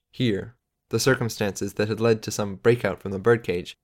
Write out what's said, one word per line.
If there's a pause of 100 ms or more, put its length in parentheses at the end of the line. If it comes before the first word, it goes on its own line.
(100)
here, (320)
the
circumstances
that
had
led
to
some
breakout
from
the
birdcage,